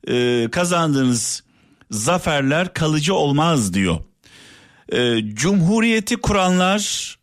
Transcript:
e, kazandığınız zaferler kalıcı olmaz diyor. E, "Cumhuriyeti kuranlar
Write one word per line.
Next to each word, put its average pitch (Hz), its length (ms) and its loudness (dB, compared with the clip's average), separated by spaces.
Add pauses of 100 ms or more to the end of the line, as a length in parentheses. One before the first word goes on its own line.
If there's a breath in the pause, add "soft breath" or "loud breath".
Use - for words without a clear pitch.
e, 120 440 0
kazandığınız 156 920 0 (460 soft breath)
zaferler 151 840 0
kalıcı 156 400 0
olmaz 143 600 0
diyor. 90 240 0 (920 loud breath)
E, 120 260 2 (160)
"Cumhuriyeti 208 840 2
kuranlar 190 1080 0